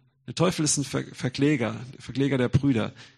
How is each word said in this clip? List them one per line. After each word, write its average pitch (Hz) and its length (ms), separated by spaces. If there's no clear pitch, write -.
Der 127 80
Teufel 165 300
ist 143 120
ein 143 80
Ver-, 135 300
Verkläger, 127 600
der - 80
Verkläger 131 360
der 123 100
Brüder. 117 440